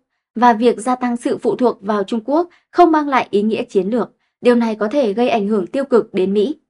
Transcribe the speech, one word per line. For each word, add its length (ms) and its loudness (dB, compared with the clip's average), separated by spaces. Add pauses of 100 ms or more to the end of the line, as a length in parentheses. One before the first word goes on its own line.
(360)
và 180 4
việc 260 0
gia 160 -4
tăng 220 -4
sự 200 -4
phụ 180 -2
thuộc 260 0
vào 220 -2
Trung 220 -6
Quốc 240 -2 (220)
không 200 4
mang 180 0
lại 220 -2
ý 100 0
nghĩa 220 -2
chiến 260 -2
lược. 220 -4 (300)
Điều 140 4
này 200 0
có 120 -4
thể 260 0
gây 160 0
ảnh 180 -2
hưởng 200 -2
tiêu 180 -4
cực 280 2
đến 200 0
Mỹ. 220 0 (140)